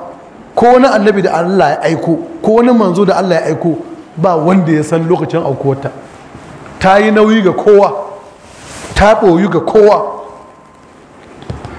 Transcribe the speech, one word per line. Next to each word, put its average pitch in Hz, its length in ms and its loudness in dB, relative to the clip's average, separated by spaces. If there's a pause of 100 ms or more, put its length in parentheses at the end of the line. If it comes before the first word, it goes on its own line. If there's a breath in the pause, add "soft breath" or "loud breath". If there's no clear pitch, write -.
(560)
ko 226 180 2
wani 254 140 4
annabi 208 360 2
da - 140 -2
Allah 175 320 0
ya 151 140 -4
aiko, 160 340 -2 (240)
ko 214 120 0
wani 240 180 2
manzo 202 340 2
da 175 120 0
Allah 175 240 -2
ya 156 120 -4
aiko, 156 240 -4 (380)
ba 175 220 0
wanda 165 340 0
ya 156 120 0
san 165 240 -2
lokacin 160 360 -2
aukuwarta. 135 480 -4 (880)
Ta 190 200 4
yi 214 120 2
nauyi 214 300 2
ga 180 120 2
kowa, 202 380 4 (1000)
ta 208 220 4
ɓoyu 190 340 2
ga 160 120 -2
kowa. 202 520 2 (1700)